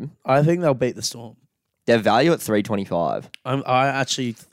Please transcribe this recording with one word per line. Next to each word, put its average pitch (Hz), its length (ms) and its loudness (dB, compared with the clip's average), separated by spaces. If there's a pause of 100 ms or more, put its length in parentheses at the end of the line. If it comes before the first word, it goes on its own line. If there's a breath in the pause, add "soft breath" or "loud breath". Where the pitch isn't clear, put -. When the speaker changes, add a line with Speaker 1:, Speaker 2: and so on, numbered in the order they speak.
Speaker 1:
prelim. 151 40 -14 (140)
Speaker 2:
I 139 180 4
think 170 200 2
they'll 147 120 2
beat 123 220 -2
the 110 60 -14
Storm. 117 340 -10 (500)
Speaker 1:
Their 117 120 6
value 113 340 4
at 131 80 0
three 107 220 0
twenty-five. 87 680 -4 (140)
Speaker 2:
I'm, 131 220 -2
I 127 220 2
actually, 131 480 -4 (160)